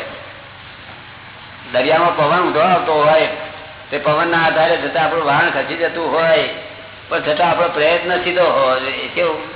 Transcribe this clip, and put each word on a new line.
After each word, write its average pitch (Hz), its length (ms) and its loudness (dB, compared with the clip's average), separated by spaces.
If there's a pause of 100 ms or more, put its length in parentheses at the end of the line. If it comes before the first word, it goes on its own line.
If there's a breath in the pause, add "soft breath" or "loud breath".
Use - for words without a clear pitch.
(1700)
દરિયામાં 160 460 2
પવન 160 220 2
ઊંધો 151 200 0
આવતો 170 340 2
હોય, 151 340 4 (640)
તે 147 60 -4
પવનના 165 480 2
આધારે 160 320 2
છતાં 143 280 -2
આપણું 156 200 0
વાહન 151 240 2
ખસી 143 260 -4
જતું 165 360 -2
હોય, 160 380 2 (600)
પણ 165 120 -2
છતાં 151 280 2
આપણો 165 180 2
પ્રયત્ન 170 560 0
સીધો 180 200 2
હોવો 131 360 2
જોઈએ. 131 280 -6
કેવું? 156 480 -2